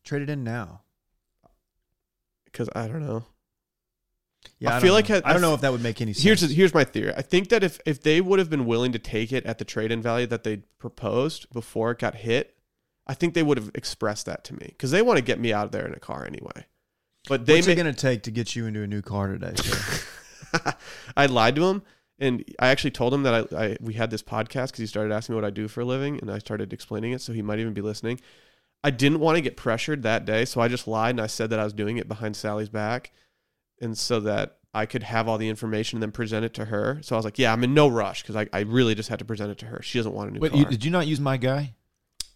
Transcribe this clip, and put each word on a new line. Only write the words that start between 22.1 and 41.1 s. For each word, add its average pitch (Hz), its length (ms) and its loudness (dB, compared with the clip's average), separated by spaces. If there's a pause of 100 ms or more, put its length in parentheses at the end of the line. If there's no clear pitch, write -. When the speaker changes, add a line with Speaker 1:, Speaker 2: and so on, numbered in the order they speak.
Speaker 2:
and 131 240 0 (160)
I 127 80 4
actually 131 240 2
told 123 240 0
him 143 80 0
that 117 280 2
I, 82 140 -2
I, 101 160 -2
we 110 140 -8
had 113 160 -2
this 110 100 -6
podcast 123 520 -6
'cause - 40 -20
he 113 80 -6
started 107 260 -2
asking 110 220 -4
me 113 80 -2
what 107 60 -2
I - 20 -2
do 104 180 -6
for 107 140 -6
a 120 40 -2
living, 135 340 -2
and 104 100 -8
I 101 80 -4
started 104 340 -6
explaining - 420 -6
it, 127 80 -8
so 117 120 -10
he 113 80 -4
might 104 160 -4
even 113 160 -4
be 98 80 -6
listening. 107 380 -4 (640)
I 147 80 2
didn't 143 280 2
wanna 160 220 4
get 127 160 -4
pressured 127 460 -2
that 110 220 0
day, 110 200 2
so 127 160 0
I 117 60 6
just 123 200 -2
lied, 110 240 0
and 120 100 -2
I 107 60 -2
said 110 220 -2
that 110 100 0
I 107 40 0
was 107 100 -4
doing 107 240 -2
it 110 100 -6
behind 107 280 -6
Sally's 107 340 -4
back, 107 420 -4 (720)
and 113 160 -6
so 117 220 0
that 104 380 -2 (160)
I 107 120 0
could 110 180 -4
have 113 240 -2
all 110 100 2
the 110 120 -2
information 110 480 -4
and 110 60 -2
then 107 80 -4
present 110 340 -4
it 113 100 -6
to 113 100 -6
her. 110 360 -2
So 131 140 -4
I - 20 2
was 113 80 0
like, 104 140 -4
"Yeah, 120 140 6
I'm 117 100 2
in 131 100 2
no 147 140 8
rush," 110 360 0
'cause 107 120 -8
I, 107 180 0
I 95 60 2
really 113 340 4
just 107 160 -6
had 117 100 -4
to 107 60 -12
present 104 260 -6
it 98 80 -10
to 113 80 -14
her. 117 140 -10
She - 160 -4
doesn't 110 160 -2
want 101 160 -6
a 101 40 -8
new 104 80 -6
Speaker 3:
Wait, - 100 0
Speaker 2:
car. 143 80 4
Speaker 3:
you, 147 60 8
did 117 200 -2
you 160 60 0
not 175 160 2
use 151 120 0